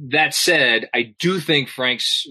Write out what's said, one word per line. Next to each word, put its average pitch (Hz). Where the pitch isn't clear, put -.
that 147
said, 123
I 117
do 180
think 143
Frank's -